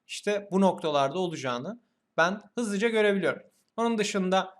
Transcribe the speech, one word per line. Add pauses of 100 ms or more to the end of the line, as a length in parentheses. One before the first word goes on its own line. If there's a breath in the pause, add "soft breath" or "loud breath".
işte
bu
noktalarda
olacağını (360)
ben (140)
hızlıca
görebiliyorum. (340)
Onun
dışında